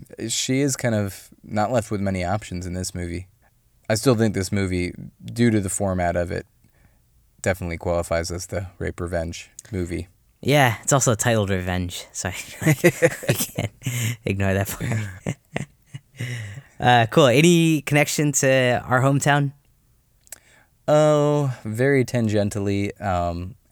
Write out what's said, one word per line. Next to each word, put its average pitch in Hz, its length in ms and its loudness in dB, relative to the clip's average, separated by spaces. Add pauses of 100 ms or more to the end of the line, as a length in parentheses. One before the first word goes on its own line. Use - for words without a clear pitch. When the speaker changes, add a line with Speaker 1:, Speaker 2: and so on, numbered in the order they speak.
(280)
Speaker 1:
she 131 320 -2
is 143 160 0
kind 117 180 -2
of 101 340 -4 (140)
not 104 300 -2
left 117 180 -2
with 104 100 -4
many 95 240 -2
options 90 420 -6
in 87 80 -8
this 90 200 -8
movie. 87 320 -8 (600)
I 110 80 0
still 123 180 4
think 110 200 2
this 95 180 -4
movie, 92 400 -2 (320)
due 117 260 2
to 107 100 2
the 95 100 -4
format 92 460 -2
of 87 140 -2
it, 90 160 -6 (960)
definitely 90 360 -2
qualifies 85 520 -2
as 87 160 -8
the 92 220 -8 (100)
rape 85 220 -6
revenge 85 500 -6 (200)
movie. 87 380 -6 (340)
Speaker 2:
Yeah, 131 400 4
it's - 100 0
also 131 220 4
titled 107 360 0
Revenge, 90 640 -4
so - 160 -6
I, 90 60 -6 (280)
<laughs> - 0 - (640)
I - 40 2
can't - 380 -4 (540)
ignore 98 300 0
that 98 140 -2
part. 107 680 -6
<laughs> - 280 -10 (1120)
Uh, 120 320 4
cool. 156 160 6
Any 160 560 6
connection 147 500 2
to 131 540 2
our 127 140 2
hometown? 143 520 2 (1300)
Speaker 1:
Oh, 147 800 4
very 127 400 2
tangentially. 101 960 0
Um, 87 540 -2 (180)